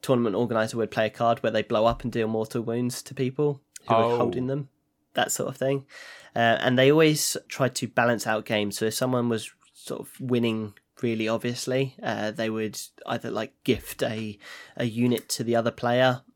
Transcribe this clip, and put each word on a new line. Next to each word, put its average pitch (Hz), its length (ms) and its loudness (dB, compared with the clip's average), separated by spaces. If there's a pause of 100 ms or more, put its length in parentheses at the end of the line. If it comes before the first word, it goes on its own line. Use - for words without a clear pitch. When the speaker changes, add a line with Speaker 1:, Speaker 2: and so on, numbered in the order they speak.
Speaker 1:
tournament 117 320 2
organizer 113 440 0
would 107 120 0
play 110 160 2
a 107 40 -2
card 117 320 0
where 110 100 0
they 110 100 2
blow 110 240 2
up 117 160 0
and 120 80 -4
deal 113 180 0
mortal 110 340 -2
wounds 120 400 -4
to - 120 -16
people 139 460 -2 (260)
who 113 80 2
Speaker 2:
Oh. 113 140 4
Speaker 1:
were 120 80 2
holding 123 320 0
them, 143 200 -4 (460)
that - 160 0
sort - 200 -4
of 131 60 -10
thing. 135 280 -2 (500)
Uh, 117 260 4
and 123 180 2
they 135 120 8
always 151 460 4 (100)
tried 127 300 -2
to 123 100 -6
balance 120 400 2
out 110 200 -2
games. 104 320 -2
So 110 80 0
if 110 80 -2
someone 127 340 0
was 113 240 -2 (220)
sort - 260 -10
of - 180 -14
winning 117 540 0 (300)
really 110 260 0
obviously, 123 760 -2
uh, 107 280 -2
they 113 180 -2
would 110 320 -4 (240)
either, 117 260 -6
like, 107 220 -6 (120)
gift - 380 -2
a, 110 360 -4 (400)
a 123 80 0
unit 120 420 0
to - 160 -4
the 117 100 0
other 117 160 2
player 127 520 2 (140)